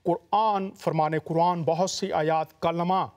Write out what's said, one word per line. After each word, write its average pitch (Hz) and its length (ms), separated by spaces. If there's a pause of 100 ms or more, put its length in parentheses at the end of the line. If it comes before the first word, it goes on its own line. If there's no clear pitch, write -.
قرآن، 202 680
فرمان 156 480
قرآن، 170 440
بہت 165 280
سی 190 220
آیات، 160 480
کلمہ 170 560